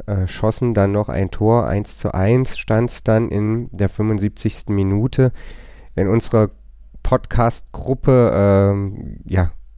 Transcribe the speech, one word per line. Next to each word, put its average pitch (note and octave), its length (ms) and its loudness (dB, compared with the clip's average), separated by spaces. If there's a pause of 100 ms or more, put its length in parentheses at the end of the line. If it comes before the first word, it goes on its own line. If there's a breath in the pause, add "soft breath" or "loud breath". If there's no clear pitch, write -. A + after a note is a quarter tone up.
äh, G2 220 -2
schossen A2+ 460 -2
dann G2 180 2
noch G#2 180 0
ein F#2 220 -2
Tor, A2 340 2
eins G2+ 320 -4
zu - 160 -4
eins A#2+ 460 0
stand's A2+ 440 -2
dann A2+ 260 2
in G#2+ 420 -2
der G2 180 0
fünfundsiebzigsten G#2 840 -2
Minute. G#2 560 2 (640 loud breath)
In F#2+ 120 0
unserer A2 440 2 (500)
Podcast-Gruppe, B2 1300 2
ähm, G2 920 0
ja, F2+ 260 0 (260)